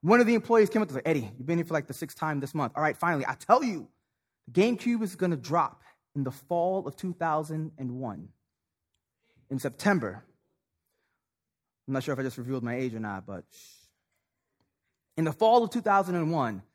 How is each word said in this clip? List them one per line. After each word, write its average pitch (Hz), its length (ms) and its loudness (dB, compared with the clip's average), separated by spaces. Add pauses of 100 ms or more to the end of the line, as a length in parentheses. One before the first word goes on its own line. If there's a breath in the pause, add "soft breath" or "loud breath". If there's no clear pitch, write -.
One 220 200 6
of 226 60 6
the 233 80 6
employees 226 340 4
came 214 140 2
up 185 60 -4
to 135 40 -8
me, 131 100 -6
"Eddie, 139 340 0
you've 131 100 -12
been 170 100 0
here 165 80 0
for, 165 80 -6
like, 151 140 -2
the 139 60 -10
sixth - 260 -10
time 156 200 -2
this 139 140 -8
month. 139 220 -2
All 151 80 -2
right, 151 120 2
finally, 165 320 0
I - 60 -4
tell 254 300 4
you, 190 260 -4 (580)
the 127 140 2
GameCube 233 400 2
is 196 140 -6
gonna 180 200 0
drop 139 460 -2 (340 soft breath)
in 143 80 -2
the 131 80 -4
fall 175 560 -2
of - 80 -12
two 180 180 -8
thousand 156 680 -4
and 127 200 -8
one, 101 300 -8 (1200)
in 135 80 -6
September." 135 680 -2 (1600)
I'm 139 80 -4
not 131 80 -2
sure 147 100 -4
if 123 60 -6
I 135 40 -4
just 127 140 -6
revealed 127 260 -6
my 120 120 -4
age 127 180 -4
or 113 60 -10
not, 98 260 -8
but 98 180 -12 (1700)
in 160 80 0
the 156 80 -2
fall 233 300 6
of 226 80 -4
two 233 100 -4
thousand 196 320 2
and 165 180 0
one, 117 300 -2 (140)